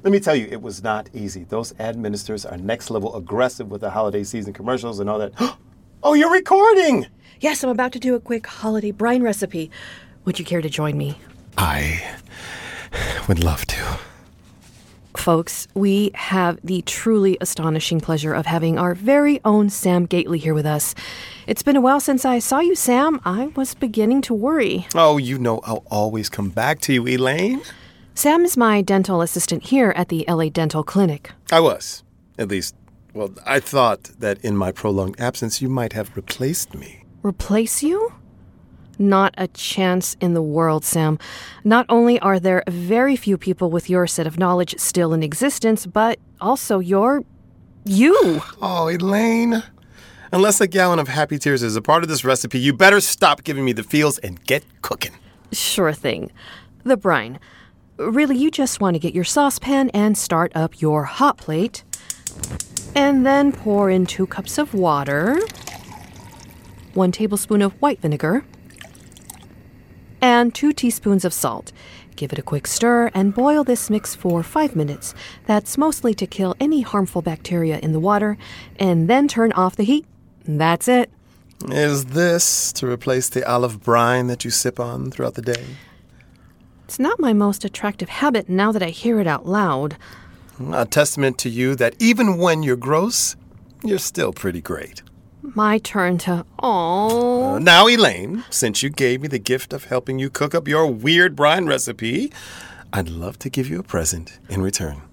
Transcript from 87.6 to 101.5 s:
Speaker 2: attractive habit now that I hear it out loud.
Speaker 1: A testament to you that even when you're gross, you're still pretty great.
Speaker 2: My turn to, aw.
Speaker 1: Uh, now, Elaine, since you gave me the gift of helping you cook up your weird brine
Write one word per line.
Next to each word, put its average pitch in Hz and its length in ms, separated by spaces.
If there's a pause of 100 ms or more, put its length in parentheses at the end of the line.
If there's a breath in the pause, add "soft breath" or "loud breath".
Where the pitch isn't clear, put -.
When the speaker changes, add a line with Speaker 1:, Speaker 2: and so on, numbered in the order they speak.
Speaker 2:
attractive 202 440
habit 240 380
now 196 240
that 214 120
I 165 60
hear 226 300
it 196 60
out 151 220
loud. 151 500 (720 loud breath)
Speaker 1:
A 127 140
testament 143 540
to 131 100
you 127 260
that 120 240
even 220 380
when 170 240
you're 135 140
gross, 151 600 (480)
you're 208 140
still - 340
pretty 87 300
great. - 400 (400)
Speaker 2:
My 214 380
turn 180 400
to, 175 260 (140)
aw. 233 960
Speaker 1:
Uh, - 40
now, 175 280
Elaine, 180 640
since - 320
you 139 80
gave 127 300
me 151 60
the 139 120
gift 127 340
of 143 120
helping 131 340
you 135 100
cook 147 240
up 165 140
your 151 180
weird 151 500
brine 156 300